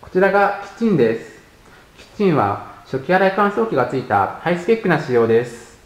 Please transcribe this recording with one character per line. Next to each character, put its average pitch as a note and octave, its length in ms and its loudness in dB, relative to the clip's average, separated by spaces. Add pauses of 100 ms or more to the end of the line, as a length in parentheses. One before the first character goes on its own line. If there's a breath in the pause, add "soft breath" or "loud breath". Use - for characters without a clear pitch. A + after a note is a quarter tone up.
こ - 80 -20
ち F#3 100 -2
ら G3 100 4
が G3 300 0 (180)
キ A3+ 60 -4
ッ A3+ 60 2
チ G3+ 40 2
ン E3+ 40 2
で A2+ 240 2
す。 - 180 -20 (580 loud breath)
キ - 60 -20
ッ - 140 -20
チ G3+ 100 2
ン E3 80 2
は G#2 400 -2 (100)
食 C3+ 200 -8
器 F3 80 0
洗 F#3+ 140 2
い F#3+ 60 0
乾 G3+ 180 0
燥 A3+ 180 -2
機 C#3+ 80 -2
が B2 80 2
つ - 100 -6
い C3 60 -2
た - 400 -2
ハ E3 100 -2
イ F3 80 -2
ス - 60 -10
ペ A3+ 80 2
ッ A3 80 -2
ク F#3+ 80 -2
な D#3 120 2
仕 C3 120 -6
様 A#2 120 4
で A2+ 200 2
す。 - 400 -18